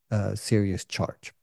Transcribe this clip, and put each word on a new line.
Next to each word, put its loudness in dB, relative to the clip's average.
uh, 0
serious 2
charge. -6